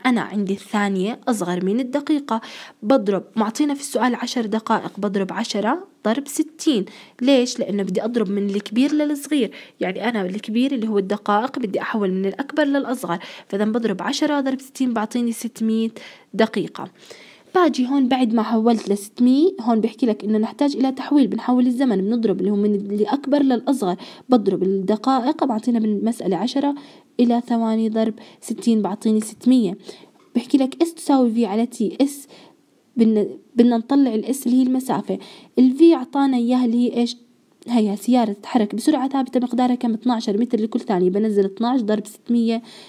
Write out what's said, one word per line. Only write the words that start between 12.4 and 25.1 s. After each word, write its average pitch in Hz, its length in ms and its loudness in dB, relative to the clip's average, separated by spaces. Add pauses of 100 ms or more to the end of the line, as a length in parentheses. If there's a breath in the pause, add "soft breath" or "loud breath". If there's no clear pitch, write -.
للأصغر، 240 560 -2 (280 loud breath)
فإذا 202 180 -2
بضرب 214 360 -2
عشرة 285 380 -2
ضرب 269 220 -2
ستين 254 320 -4
بعطيني 226 380 -2
ستمية 220 580 -2 (440 loud breath)
دقيقة. 214 560 -2 (640 loud breath)
باجي 269 320 4
هون 269 200 2
بعد 254 260 2
ما 220 100 2
حولت 220 460 2
لستمية، 254 640 2 (100)
هون 226 200 2
بيحكي - 240 -2
لك 214 180 -2
إنه 214 140 0
نحتاج 277 380 0
إلى 269 160 0
تحويل، 262 360 2
بنحول 247 400 2
الزمن، 247 300 2
بنضرب 208 420 0
اللي 190 120 0
هو 208 40 0
من 208 200 2
الأكبر 208 640 0
للأصغر، 247 540 0 (340 loud breath)
بضرب 196 340 2
الدقائق، 214 800 0